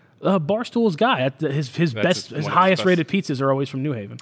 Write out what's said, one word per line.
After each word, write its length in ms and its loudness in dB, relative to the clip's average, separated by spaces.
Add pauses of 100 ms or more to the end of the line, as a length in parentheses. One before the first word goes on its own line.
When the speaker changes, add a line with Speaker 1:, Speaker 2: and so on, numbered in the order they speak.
(220)
Speaker 1:
Uh, 160 2
Barstool's 580 0
guy, 240 2
at 180 -2
the, 140 -2
his, 220 -4
his 180 2
Speaker 2:
That's 140 0
Speaker 1:
best, 220 -2
Speaker 2:
his, 0 -
Speaker 1:
his 20 -20
Speaker 2:
one 80 -8
of 80 -4
his 80 -4
Speaker 1:
highest 260 4
Speaker 2:
best. 60 -2
Speaker 1:
rated 220 4
pizzas 340 -2
are 80 2
always 180 0
from 140 -6
New 100 -4
Haven. 300 -10